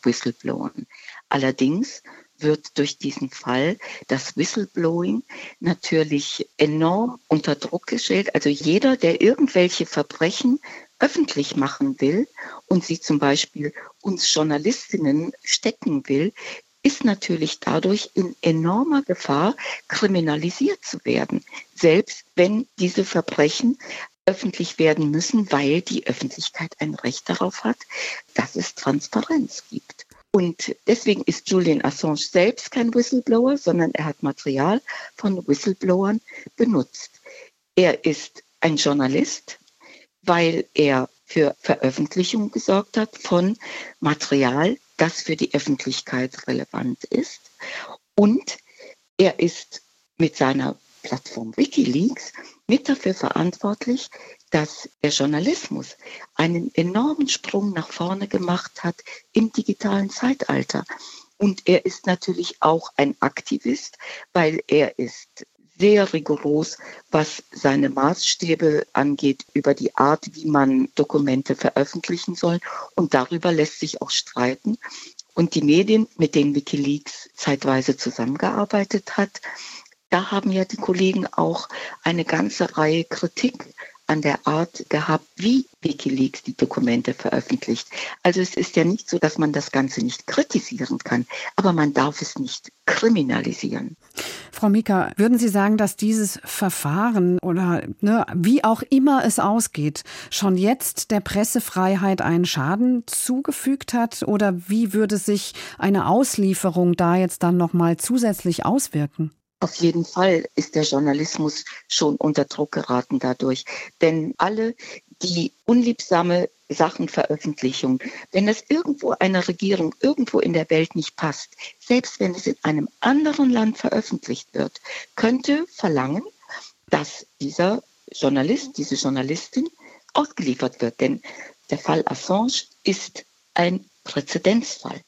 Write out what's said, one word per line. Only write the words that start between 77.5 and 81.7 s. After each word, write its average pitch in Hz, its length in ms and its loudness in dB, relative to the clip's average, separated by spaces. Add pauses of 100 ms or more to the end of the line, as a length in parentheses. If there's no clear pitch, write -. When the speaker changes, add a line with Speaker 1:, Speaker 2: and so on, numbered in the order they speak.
Speaker 1:
zusammengearbeitet 190 1200 -2
hat, 202 120 0 (800)
da 185 220 0
haben 196 200 0
ja 190 140 0
die 214 120 -10
Kollegen 190 500 0
auch - 420 -2 (320)